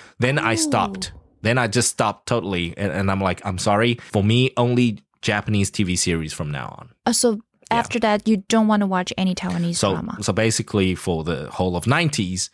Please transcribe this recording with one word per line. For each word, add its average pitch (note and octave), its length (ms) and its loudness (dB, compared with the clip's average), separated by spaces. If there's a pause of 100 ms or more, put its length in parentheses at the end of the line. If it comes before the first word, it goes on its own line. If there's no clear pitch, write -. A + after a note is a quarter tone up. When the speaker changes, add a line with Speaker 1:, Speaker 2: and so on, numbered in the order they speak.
(180)
Speaker 1:
then C3+ 200 2
I A2+ 140 2
Speaker 2:
Oh. A2 40 2
Speaker 1:
stopped. F#2+ 560 -2 (280)
Then A#2 160 2
I A#2+ 100 2
just A2 220 0
stopped - 400 -2
totally, F2+ 480 -2
and, F#2+ 160 -2
and G2 180 0
I'm G2 120 0
like, F#2 220 0
"I'm F#2 140 -4
sorry. A2+ 400 2 (140)
For G2+ 100 2
me, A#2+ 360 4
only A#2+ 400 2 (240)
Japanese G#2 480 0
T - 120 -2
V F2+ 140 0
series E2 380 -2
from D2 160 -6
now C2+ 280 -8
on." - 120 -20 (160)
Speaker 2:
Oh, A#3+ 60 2
so A3+ 280 0 (320)
Speaker 1:
Yeah. A#3 80 2
Speaker 2:
after - 200 -4
that, G#3 280 0
you G#3 200 2
don't A3 200 4
wanna G#3 180 2
watch F#3 320 -2
any F#3 160 0
Taiwanese E3+ 420 -4
Speaker 1:
So, G2+ 160 2
Speaker 2:
drama? - 280 -6
Speaker 1:
so G2 120 -2
basically, G#2+ 640 2
for E2 300 -2
the D#2 260 -4
whole F#2 240 -2
of F2 140 -4
nineties, A#2+ 640 0